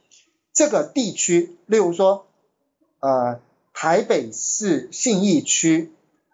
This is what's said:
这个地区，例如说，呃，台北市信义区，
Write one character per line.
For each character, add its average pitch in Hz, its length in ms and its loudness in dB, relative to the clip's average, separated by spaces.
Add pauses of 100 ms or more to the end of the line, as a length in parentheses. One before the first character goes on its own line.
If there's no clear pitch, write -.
(540)
这 302 160 2
个 156 160 0
地 226 260 -4
区， 170 540 0
例 214 120 2
如 180 140 2
说， 196 360 2 (720)
呃， 123 400 -2 (320)
台 170 280 0
北 147 300 -2
市 - 600 -4
信 202 320 -2
义 175 160 2
区， 165 520 0 (400)